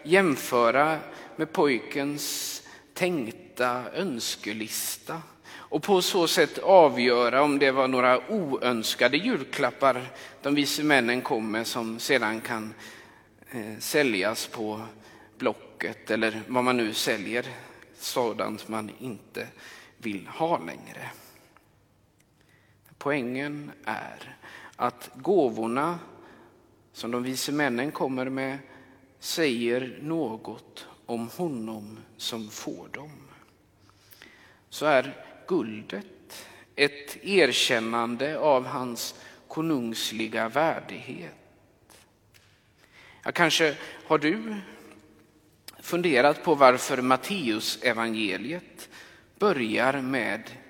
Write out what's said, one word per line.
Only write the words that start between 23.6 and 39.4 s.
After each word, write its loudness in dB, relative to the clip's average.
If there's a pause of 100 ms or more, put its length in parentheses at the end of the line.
är -10 (380)
att -4
gåvorna 0 (960)
som -8
de -2
vise -4
männen 0
kommer -4
med -6 (640)
säger 0
något -6 (180)
om -6
honom -8 (200)
som -8
får -12
dem. -14 (1600)
Så -6
är 2 (220)
guldet -6 (280)
ett -2
erkännande 2
av 4
hans -6 (320)